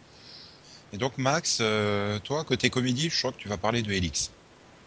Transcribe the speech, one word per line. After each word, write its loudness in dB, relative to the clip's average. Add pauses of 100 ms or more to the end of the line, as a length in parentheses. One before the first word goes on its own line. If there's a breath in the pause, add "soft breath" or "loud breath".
(920 soft breath)
Et -10
donc, -2
Max, 2
euh, 2
toi, -2
côté 2
comédie, 0
je -2
crois 0
que -6
tu -10
vas -2
parler 0
de -2
Helix. -2 (540)